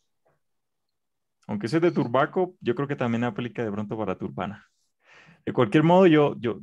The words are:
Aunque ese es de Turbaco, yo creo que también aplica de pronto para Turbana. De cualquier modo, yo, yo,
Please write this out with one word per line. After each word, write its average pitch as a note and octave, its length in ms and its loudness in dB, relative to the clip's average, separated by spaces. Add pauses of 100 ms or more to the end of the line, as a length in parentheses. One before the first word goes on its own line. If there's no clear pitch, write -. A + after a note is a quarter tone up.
(1500)
Aunque G#2+ 200 -8
ese D3 100 -2
es E3 60 0
de F3 100 2
Turbaco, D3 680 -2
yo A#2 140 -2
creo C3+ 140 -6
que C#3 80 -6
también A#2 260 -2
aplica A#2+ 400 -6
de G#2+ 80 -4
pronto G#2+ 280 -8
para F#2+ 180 -4
Turbana. G2 500 -10 (800)
De - 80 -8
cualquier B2+ 320 2
modo, F3+ 220 6
yo, D3+ 340 4
yo, A2 220 -4